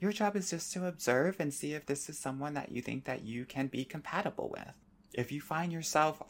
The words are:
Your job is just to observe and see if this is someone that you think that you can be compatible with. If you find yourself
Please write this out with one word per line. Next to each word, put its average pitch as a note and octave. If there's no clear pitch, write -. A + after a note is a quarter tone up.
Your G3+
job G#3
is F#3+
just -
to F3+
observe D#3
and D3
see D3+
if D3+
this -
is D#3
someone C#3
that -
you B2
think B2
that B2+
you A2+
can C3+
be C3
compatible -
with. -
If B2
you D3
find E3
yourself D#3